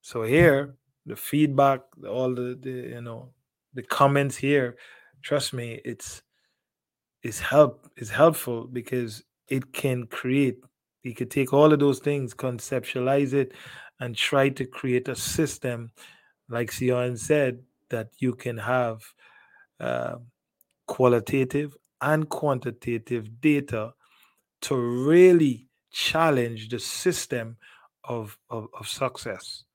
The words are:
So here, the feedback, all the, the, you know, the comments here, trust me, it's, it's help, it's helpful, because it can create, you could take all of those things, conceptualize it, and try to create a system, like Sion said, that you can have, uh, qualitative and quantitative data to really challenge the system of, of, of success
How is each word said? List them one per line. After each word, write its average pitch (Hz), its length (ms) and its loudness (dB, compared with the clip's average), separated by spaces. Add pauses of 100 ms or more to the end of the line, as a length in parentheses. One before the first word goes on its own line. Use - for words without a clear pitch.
So - 220 -8
here, 143 520 4 (320)
the 104 100 -10
feedback, 139 640 2 (280)
all 127 260 -2
the, 123 260 -8
the, 131 100 -10
you 123 320 -12
know, 120 280 -14 (440)
the 127 80 -10
comments 143 540 2
here, 135 400 0 (460)
trust - 300 -2
me, 120 320 -10
it's, - 380 -12 (1000)
it's 117 180 -8
help, 143 560 2
it's 110 140 -12
helpful, 120 560 2
because 123 580 -6 (240)
it 131 240 -4
can 123 340 -4
create, 131 560 -2 (400)
you 120 120 -12
could 123 160 -6
take 135 240 0
all 151 180 8
of 143 80 4
those 143 180 4
things, 139 360 -4
conceptualize 127 1000 -2
it, 135 220 0 (460)
and 120 140 -8
try 139 360 2
to 135 160 -8
create 127 420 -2
a 127 80 -6
system, 123 760 -4 (600)
like 117 200 -4
Sion 123 460 0
said, 127 440 0 (280)
that 110 300 -8
you 127 160 0
can 120 240 -8
have, 117 440 -2 (800)
uh, 62 360 -4 (680)
qualitative 131 880 2 (280)
and 151 260 2
quantitative 117 1120 -4
data 139 540 0 (680)
to - 160 -4
really 139 920 6 (220)
challenge 120 800 0
the 120 100 -6
system 117 760 -4 (460)
of, 110 360 -8 (120)
of, 113 180 -10 (100)
of 101 80 -12
success - 800 -8 (100)